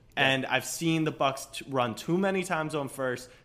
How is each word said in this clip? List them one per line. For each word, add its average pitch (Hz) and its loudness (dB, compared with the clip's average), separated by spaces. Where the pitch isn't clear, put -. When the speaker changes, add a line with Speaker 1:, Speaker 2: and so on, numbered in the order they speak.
Speaker 1:
Yeah. 135 4
Speaker 2:
And 131 2
I've 127 2
seen 160 0
the 156 0
Bucks 135 0
t-, - -12
run 120 0
too 170 0
many 190 2
times 156 -2
on 139 -4
first, 127 -4